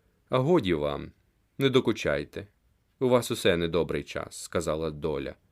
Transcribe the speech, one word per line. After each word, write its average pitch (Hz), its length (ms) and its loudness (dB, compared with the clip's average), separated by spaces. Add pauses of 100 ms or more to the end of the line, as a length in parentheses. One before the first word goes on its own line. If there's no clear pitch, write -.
(280)
«А 131 100 0
годі 131 360 2
вам, 73 380 -4 (460)
не 139 120 4
докучайте. 95 760 0 (540)
У 131 80 0
вас 120 220 4
усе 104 260 2
недобрий 80 480 0
час», — - 380 -10
сказала 80 480 -2
доля. 73 440 -6 (180)